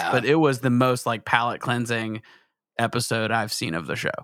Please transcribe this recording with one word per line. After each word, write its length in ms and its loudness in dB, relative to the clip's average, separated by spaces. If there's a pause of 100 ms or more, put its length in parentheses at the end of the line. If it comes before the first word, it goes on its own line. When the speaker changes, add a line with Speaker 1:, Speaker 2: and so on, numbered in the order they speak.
Speaker 1:
Yeah. 60 -2
Speaker 2:
but 120 2
it 120 4
was 240 4
the 100 0
most, 380 2
like, 180 -4
palate 360 0
cleansing 600 -2 (560)
episode 540 0
I've 200 0
seen 220 -4
of 140 -4
the 80 -2
show. 160 -2 (120)